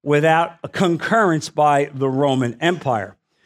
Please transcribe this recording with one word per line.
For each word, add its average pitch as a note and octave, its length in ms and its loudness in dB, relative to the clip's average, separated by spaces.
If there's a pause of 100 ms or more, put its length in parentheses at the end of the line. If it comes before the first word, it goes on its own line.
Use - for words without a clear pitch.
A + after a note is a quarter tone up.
without D#3+ 640 2
a C#3 40 -10
concurrence F3 840 0
by D3 440 0
the C3+ 160 -4
Roman C3 500 -2
Empire. C3+ 560 -4 (300)